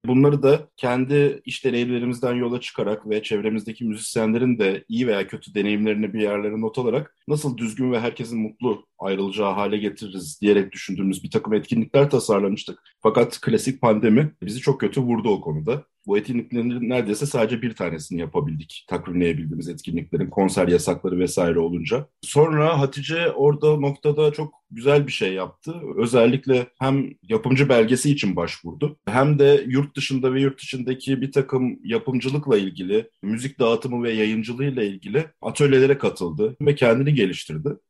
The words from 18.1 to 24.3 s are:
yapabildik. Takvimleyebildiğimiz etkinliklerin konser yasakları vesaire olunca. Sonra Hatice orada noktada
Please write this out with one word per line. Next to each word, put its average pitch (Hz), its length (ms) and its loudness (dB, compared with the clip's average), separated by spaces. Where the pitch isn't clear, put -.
yapabildik. 78 680 -6
Takvimleyebildiğimiz 85 800 -2
etkinliklerin 82 640 -6
konser 95 380 2
yasakları 87 500 0
vesaire 87 400 0
olunca. 85 500 -2
Sonra 156 560 2
Hatice 143 520 -2
orada 147 460 2
noktada 147 560 0